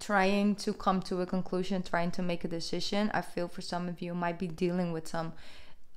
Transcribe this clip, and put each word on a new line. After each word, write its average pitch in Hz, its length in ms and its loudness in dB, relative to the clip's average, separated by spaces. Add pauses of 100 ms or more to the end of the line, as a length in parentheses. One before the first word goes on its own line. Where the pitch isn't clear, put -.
trying 202 560 4
to - 160 -2
come 190 300 2
to 185 180 -2
a 180 60 0
conclusion, 185 580 0
trying 175 280 2
to 185 100 2
make 175 220 0
a 165 40 -2
decision. 175 680 0
I 180 60 4
feel 175 260 -2
for 175 160 -6
some 175 260 -2
of 175 140 -6
you 175 120 -4
might 175 260 0
be 185 80 -2
dealing 175 420 2
with 160 160 -2
some, 165 280 -2 (640)